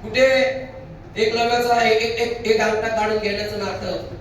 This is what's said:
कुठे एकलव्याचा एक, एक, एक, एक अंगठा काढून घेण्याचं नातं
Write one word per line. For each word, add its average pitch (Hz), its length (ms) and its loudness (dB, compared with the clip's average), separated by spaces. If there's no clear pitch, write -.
कुठे 262 540 2
एकलव्याचा 233 720 2
एक, 220 120 4
एक, 226 180 -2
एक, 233 280 -2
एक 220 140 4
अंगठा 220 260 0
काढून 220 300 0
घेण्याचं 208 420 -4
नातं 196 380 -4